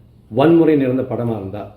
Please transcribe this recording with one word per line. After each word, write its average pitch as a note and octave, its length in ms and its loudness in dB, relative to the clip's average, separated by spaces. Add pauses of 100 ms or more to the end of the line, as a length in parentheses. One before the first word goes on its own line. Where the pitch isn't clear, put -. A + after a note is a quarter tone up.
(320)
வன்முறை D#3 440 4
நிறைந்த C3 260 0
படமா A2+ 360 -4
இருந்தா, G2 260 -10 (140)